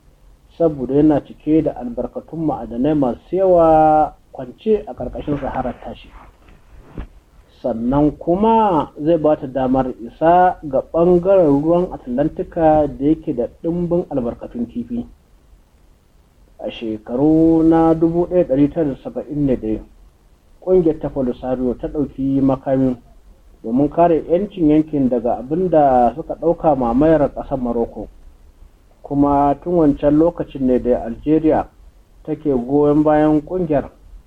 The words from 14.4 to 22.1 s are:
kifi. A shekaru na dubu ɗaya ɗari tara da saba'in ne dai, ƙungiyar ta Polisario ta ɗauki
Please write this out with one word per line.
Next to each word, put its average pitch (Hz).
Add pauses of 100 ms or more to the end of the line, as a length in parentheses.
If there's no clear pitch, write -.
kifi. 120 (1600)
A 107
shekaru 151
na 165
dubu 170
ɗaya 175
ɗari 143
tara 170
da 131
saba'in 139
ne 127
dai, 107 (800)
ƙungiyar 175
ta 147
Polisario 127
ta 160
ɗauki 135